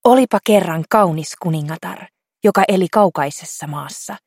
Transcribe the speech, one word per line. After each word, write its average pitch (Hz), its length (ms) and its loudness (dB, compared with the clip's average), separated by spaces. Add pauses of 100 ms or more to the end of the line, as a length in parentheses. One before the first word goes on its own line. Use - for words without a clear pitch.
Olipa 247 420 4
kerran 170 440 2
kaunis 165 520 0
kuningatar, 160 640 -8 (380)
joka 202 240 4
eli 185 240 2
kaukaisessa 160 760 -2
maassa. 147 500 -12 (100)